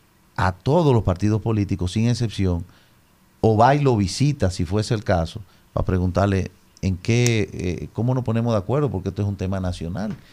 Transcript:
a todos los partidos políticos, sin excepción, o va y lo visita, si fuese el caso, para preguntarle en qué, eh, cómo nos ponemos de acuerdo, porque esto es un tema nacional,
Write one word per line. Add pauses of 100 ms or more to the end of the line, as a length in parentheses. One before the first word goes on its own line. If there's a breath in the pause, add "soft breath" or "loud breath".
(360 soft breath)
a
todos
los
partidos
políticos,
sin
excepción, (760 soft breath)
o
va
y
lo
visita,
si
fuese
el
caso, (320 soft breath)
para
preguntarle (320)
en
qué,
eh,
cómo
nos
ponemos
de
acuerdo,
porque
esto
es
un
tema
nacional, (180 loud breath)